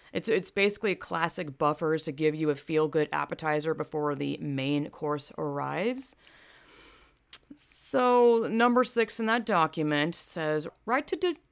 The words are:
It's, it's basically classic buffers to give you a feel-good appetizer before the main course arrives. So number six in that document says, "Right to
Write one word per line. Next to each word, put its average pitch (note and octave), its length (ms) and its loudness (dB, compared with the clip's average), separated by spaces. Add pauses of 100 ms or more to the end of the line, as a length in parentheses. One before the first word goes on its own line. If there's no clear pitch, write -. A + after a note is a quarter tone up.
(120)
It's, - 160 -4
it's F3+ 220 0
basically G3+ 440 0
classic E3 600 -4
buffers D#3 480 2
to D#3 80 -4
give D3+ 220 2
you D#3 160 0
a C#3+ 60 2
feel-good D#3 560 0
appetizer D3+ 600 -2
before D3+ 400 -2
the C#3+ 240 -4
main C#3+ 520 -2
course D3 480 -4
arrives. D3+ 760 -4 (1400)
So A#3+ 960 4
number A#3+ 320 4
six A3+ 380 0
in A3 60 -2
that A3+ 200 0
document D#3+ 680 2
says, D#3 520 -2 (200)
"Right C4 200 0
to F4 300 -2 (160)